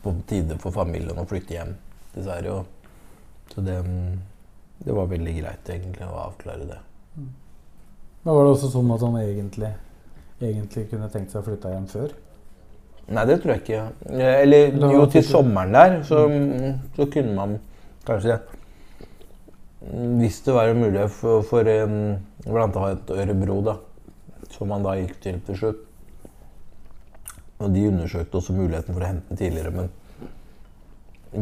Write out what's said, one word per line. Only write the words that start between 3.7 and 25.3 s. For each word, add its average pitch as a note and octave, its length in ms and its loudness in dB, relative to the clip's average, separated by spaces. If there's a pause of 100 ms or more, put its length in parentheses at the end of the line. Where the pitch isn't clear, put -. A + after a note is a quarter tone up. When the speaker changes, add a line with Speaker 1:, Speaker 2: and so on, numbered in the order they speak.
Speaker 1:
det - 100 -4
var F#2+ 160 0
veldig E2 300 -4
greit - 320 -12
egentlig F2+ 340 -10
å E2+ 200 -10
avklare - 420 -14
det. - 100 -14 (380)
Speaker 2:
Mm. C3+ 160 -14 (920)
Men D#3+ 80 4
var C#3+ 100 8
det C#3+ 80 8
også C#3 240 2
sånn B2 160 4
at A2+ 140 0
han A#2+ 160 0
egentlig, G#2 500 -6 (720)
egentlig G#2+ 500 -6
kunne G#2+ 180 -6
tenkt G2 220 -8
seg G#2+ 80 -6
å G2 80 -10
flytte G2 240 -8
hjem F#2+ 160 -6
før? B2+ 260 -8 (920)
Speaker 1:
Nei, G#2+ 160 0
det C3+ 160 6
tror E3 140 0
jeg G#2 100 0
ikke. A2 200 -4 (280)
Eh, C3 320 4
eller, D3 300 10
Speaker 2:
Eller C#3+ 240 4
Speaker 1:
jo, C#3+ 80 10
Speaker 2:
han C#3 80 6
Speaker 1:
til D#3+ 100 8
Speaker 2:
fikk D#3+ 80 0
Speaker 1:
sommeren G#2+ 460 4
der, F3+ 160 12 (100)
så, D3+ 220 4 (720)
så D3 100 2
kunne C3+ 300 0
man G2+ 160 -4 (500)
kanskje, A2+ 380 0 (1800)
hvis A#2 240 2
det C3 140 2
var A2+ 160 6
en A#2 100 2
mulighet G2+ 320 2
for, A2+ 320 2
for A2+ 240 4
en, G#2+ 460 0 (260)
blant A2 380 0
annet F#2+ 340 -4
Ørebro, G2 480 0
da, G#2 140 -2 (720)
som G2+ 240 -6
han G2+ 80 -4
da F#2+ 160 -2
gikk F#2 240 -6
til F#2 240 -6